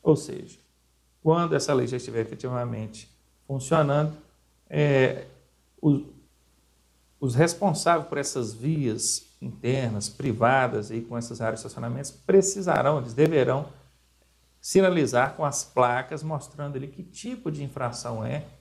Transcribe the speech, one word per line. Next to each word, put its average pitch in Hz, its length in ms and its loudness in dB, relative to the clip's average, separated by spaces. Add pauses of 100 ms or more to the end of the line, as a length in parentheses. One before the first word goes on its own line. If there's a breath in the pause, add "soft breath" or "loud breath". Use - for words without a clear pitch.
Ou 156 120 6
seja, - 440 -10 (640)
quando 165 320 2
essa 165 180 0
lei 120 140 0
já 127 100 -6
estiver 117 240 -6
efetivamente 117 880 -8 (380)
funcionando, 147 680 0 (540)
é, 143 560 2 (560)
o, 143 200 4 (1160)
os 127 140 -2
responsáveis 170 760 2
por 139 120 -4
essas 123 340 -4
vias 135 720 -2 (160)
internas, 120 680 -4
privadas, 120 840 2
e 113 100 -6
com 120 160 -10
essas 117 240 -8
áreas 113 180 -2
de - 60 -14
estacionamentos, 123 460 -8
precisarão, 175 880 2
eles 117 160 -8
deverão 143 520 2 (960)
sinalizar 143 720 4
com 160 100 -4
as 143 220 -2
placas, 127 580 0
mostrando 143 540 -8
ali 139 100 -8
que - 160 -16
tipo - 480 -10
de 143 100 -8
infração 120 600 -6
é 123 220 -6 (160)